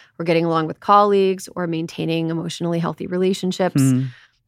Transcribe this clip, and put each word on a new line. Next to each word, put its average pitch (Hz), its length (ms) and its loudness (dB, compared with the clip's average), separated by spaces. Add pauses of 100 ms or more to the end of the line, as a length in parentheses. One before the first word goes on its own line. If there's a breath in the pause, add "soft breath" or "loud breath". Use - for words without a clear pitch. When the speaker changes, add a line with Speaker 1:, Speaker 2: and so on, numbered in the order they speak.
(180 loud breath)
Speaker 1:
or 165 80 -6
getting 165 200 2
along 160 220 0
with 160 120 -10
colleagues 202 760 4
or 175 120 -4
maintaining 165 640 -4
emotionally 170 500 -4
healthy 165 280 -4
relationships. 185 720 0
Speaker 2:
Hmm. 131 220 2 (440 loud breath)